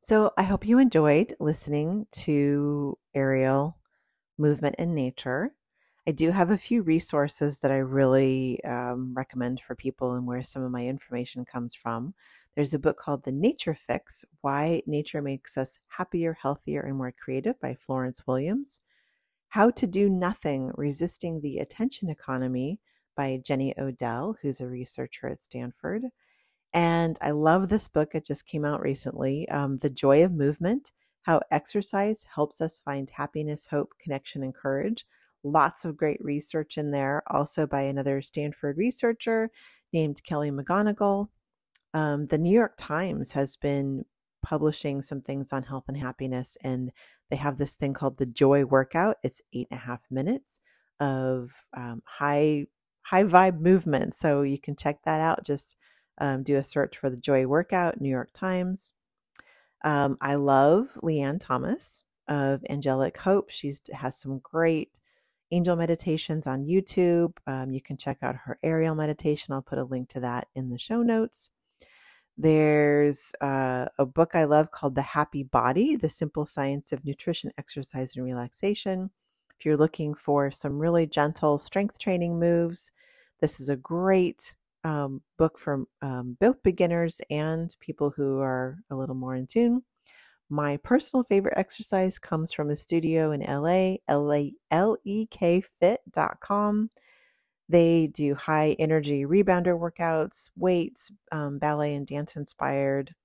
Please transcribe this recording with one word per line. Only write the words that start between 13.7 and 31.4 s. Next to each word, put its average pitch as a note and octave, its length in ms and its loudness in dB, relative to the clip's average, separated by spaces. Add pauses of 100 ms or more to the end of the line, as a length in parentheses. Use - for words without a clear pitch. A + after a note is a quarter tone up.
Fix, - 520 -8 (160)
Why D3 440 0
Nature D3 360 -4
Makes C3+ 360 -8
Us C3 300 -6
Happier, E3+ 520 -4
Healthier, D3 420 -4
and C3+ 160 -6
More B2+ 200 -6
Creative C#3+ 440 -4
by C3 120 -6
Florence C3 540 -6
Williams. D#3+ 540 -2 (680)
How A3 240 4
to A#3+ 160 -2
Do G3 220 4
Nothing, E3 680 0
Resisting D#3+ 640 -4
the C#3+ 200 -6
Attention - 500 -4
Economy C3 680 -4 (360)
by C3+ 280 -2
Jenny C3+ 360 -2
Odell, C3 640 -4
who's C#3 180 -4
a B2+ 80 -8
researcher B2+ 600 -10
at C3+ 140 -8
Stanford. C#3+ 640 -8 (680)
And E3+ 480 2
I D3+ 100 0
love D#3+ 380 4
this G#3 180 0
book. D3+ 280 0
It D#3 100 -6
just - 220 -8
came D3+ 180 -4
out D3 160 -2
recently, C3+ 680 -4
um, C#3 280 -2
The C3 140 -2
Joy C#3 340 6
of F#3 60 0
Movement, E3 600 -2 (300)
How E3 180 4 (100)